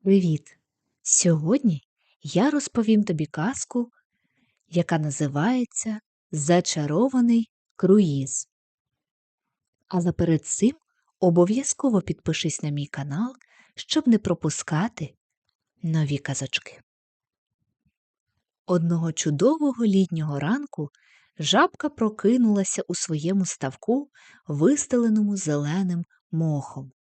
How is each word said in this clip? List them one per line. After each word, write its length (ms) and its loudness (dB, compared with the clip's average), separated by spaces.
Привіт! 560 2
Сьогодні 800 2
я 280 0
розповім 540 0
тобі 220 -4
казку, 640 -6
яка 300 0
називається 1000 -2
«Зачарований 1160 0
круїз». 720 2
Але 240 -2
перед 340 0
цим 260 0
обов'язково 840 2
підпишись 640 -4
на 60 -4
мій 180 -4
канал, 480 -6
щоб 340 -2
не 100 6
пропускати 960 -4
нові 360 0
казочки. 600 -8
Одного 460 0
чудового 720 0
літнього 540 2
ранку 520 -4
жабка 500 2
прокинулася 1000 0
у 60 -4
своєму 520 -2
ставку, 640 -4
вистеленому 920 2
зеленим 680 -2
мохом. 720 -4